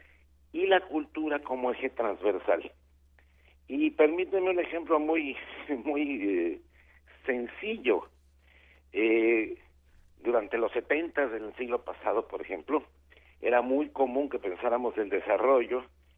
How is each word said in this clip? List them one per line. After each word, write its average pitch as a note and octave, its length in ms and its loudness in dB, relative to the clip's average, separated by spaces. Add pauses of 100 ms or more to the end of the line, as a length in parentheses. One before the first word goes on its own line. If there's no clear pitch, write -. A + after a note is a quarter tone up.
(540)
y F3+ 120 -2
la F#3+ 160 6
cultura D3+ 580 -4
como B2+ 320 -2
eje C3 180 -4
transversal. F#2+ 800 0 (960)
Y D3 240 0
permíteme F3+ 580 4
un F3+ 100 2
ejemplo D#3+ 400 0
muy, D3+ 360 0 (320)
<laughs> B2+ 160 -4
muy, C#3+ 400 -2
eh, F#2+ 380 0 (640)
sencillo. B2 840 -2 (840)
Eh, A2+ 680 2 (640)
durante A2+ 340 0
los A2+ 140 0
setentas C#3+ 600 -2
del A2 240 -8
siglo A#2+ 280 -4
pasado, - 440 -2
por F#2 140 -10
ejemplo, F#2+ 420 -4 (580)
era A#2+ 200 4
muy C#3 280 0
común C3+ 400 0
que B2 100 -4
pensáramos A#2 580 -2
el G#2 120 -2
desarrollo A2+ 760 2 (340)